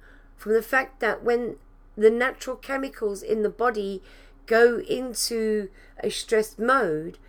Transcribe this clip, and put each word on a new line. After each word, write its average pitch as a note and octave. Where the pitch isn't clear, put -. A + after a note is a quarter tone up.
from G#3+
the A3+
fact -
that F#3+
when A#3+
the G#3+
natural B3
chemicals C4
in G#3+
the G#3
body G#3
go A#3
into A3
a -
stressed G#3+
mode, F#3